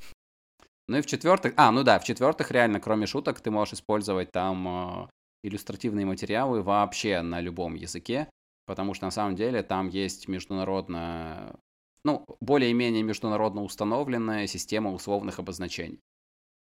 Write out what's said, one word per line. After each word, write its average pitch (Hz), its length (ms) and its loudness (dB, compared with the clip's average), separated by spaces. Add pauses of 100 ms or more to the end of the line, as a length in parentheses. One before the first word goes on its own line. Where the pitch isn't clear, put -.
(880)
Ну 120 100 0
и 147 40 4
в-четвертых, 143 560 2
а, 131 140 10
ну 131 120 4
да, 110 160 8
в-четвертых, 139 520 0
реально, 113 280 4
кроме 110 280 0
шуток, 135 320 -4
ты - 100 -4
можешь 107 260 0
использовать 98 560 -2
там, 92 360 0
э, 90 400 -6 (360)
иллюстративные 101 640 -4
материалы 107 560 0
вообще 101 600 2
на 85 180 -2
любом 85 360 -4
языке, 98 540 -6 (380)
потому 95 260 -4
что 98 120 -8
на 92 60 -4
самом 101 240 -2
деле 110 280 0
там 95 260 -2
есть 95 380 -4
международно, 87 1300 -4 (440)
ну, 147 220 -2 (160)
более-менее 120 600 4
международно 107 600 0
установленная 110 840 -2
система 104 440 -2
условных 101 480 -4
обозначений. 87 600 -8 (760)